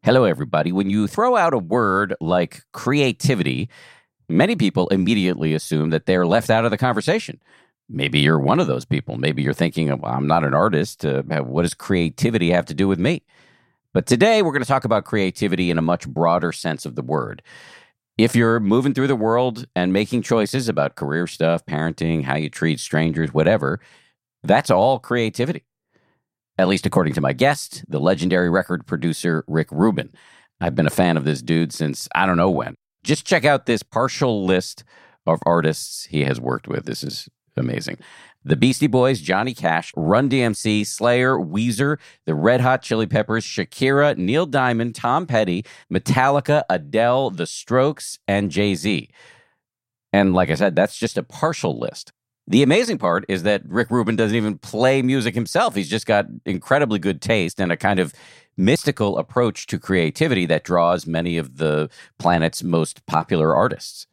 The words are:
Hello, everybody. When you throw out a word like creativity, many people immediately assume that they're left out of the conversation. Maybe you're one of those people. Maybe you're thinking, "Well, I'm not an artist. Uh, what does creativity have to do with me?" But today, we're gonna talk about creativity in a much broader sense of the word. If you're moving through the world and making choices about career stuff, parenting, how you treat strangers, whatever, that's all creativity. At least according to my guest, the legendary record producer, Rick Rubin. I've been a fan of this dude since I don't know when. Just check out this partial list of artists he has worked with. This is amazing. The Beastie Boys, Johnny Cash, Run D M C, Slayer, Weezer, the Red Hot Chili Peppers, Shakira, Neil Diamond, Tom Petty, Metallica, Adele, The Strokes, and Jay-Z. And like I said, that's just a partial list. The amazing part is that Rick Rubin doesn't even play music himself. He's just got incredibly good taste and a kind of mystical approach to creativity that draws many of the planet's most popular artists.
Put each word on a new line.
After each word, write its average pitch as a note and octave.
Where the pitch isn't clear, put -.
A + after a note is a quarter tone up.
Hello, B2+
everybody. F2+
When G2
you G2+
throw B3
out E3+
a B2
word G2
like F2
creativity, A#2+
many D#3
people F#2+
immediately F#2
assume D#2
that D#2+
they're F2+
left A2
out A2+
of A#2
the G#2
conversation. B2+
Maybe C#2+
you're D2+
one E2+
of E3+
those B1+
people. -
Maybe C#2
you're C#2
thinking, E2
"Well, C2+
I'm C#2
not E2
an C2+
artist. F2
Uh, C#2
what C#2+
does F2
creativity F2+
have F2
to -
do F#2+
with F#2+
me?" C#3+
But -
today, G#3+
we're D#3+
gonna C3+
talk C3
about G#2+
creativity F#2
in D#2+
a E2
much E2+
broader E2
sense D#2+
of B1+
the -
word. A#1
If A2+
you're A#2
moving A#2+
through C3
the C3+
world A#2
and F2+
making G#2+
choices A#2
about C#2+
career D#2+
stuff, E2
parenting, D#2+
how C2+
you D#2
treat D#2+
strangers, D#2
whatever, D#2+
that's A#2
all A#2
creativity. A#2
At F#2
least F#2+
according D#2+
to D2+
my C#2
guest, C#3
the D2
legendary F2
record F2+
producer, E2
Rick D#2+
Rubin. E2+
I've E2
been D#2+
a C#2+
fan E2+
of C2+
this C#2
dude E2
since -
I F2+
don't F2+
know F#2
when. C#2+
Just -
check D3+
out C#3+
this A2+
partial A#2
list F#2
of E2
artists D#2+
he D2
has B1+
worked A#1+
with. -
This -
is -
amazing. -
The C#3+
Beastie C3
Boys, B2
Johnny F#2+
Cash, E2
Run G#2+
D C3
M A#2
C, G#2+
Slayer, B2
Weezer, A2+
the D#2+
Red A#2
Hot B2+
Chili A2
Peppers, A2
Shakira, C3+
Neil B2+
Diamond, B2
Tom C#3+
Petty, G#2
Metallica, C#3
Adele, A2+
The E2+
Strokes, -
and G2+
Jay-Z. F#2
And G2
like F2+
I D#2
said, F#2+
that's -
just -
a E2+
partial G2+
list. -
The B2
amazing G3
part F2
is F#2+
that G2+
Rick A2+
Rubin A2+
doesn't A2
even G#2+
play C3
music B2
himself. E3
He's G2+
just G#2+
got G#2
incredibly G#2+
good F2
taste G2
and F2
a D#2+
kind G2
of E2
mystical G#2+
approach -
to -
creativity F#2+
that D#2+
draws E2+
many E2
of C2
the D2+
planet's E2
most E2
popular D#2+
artists. -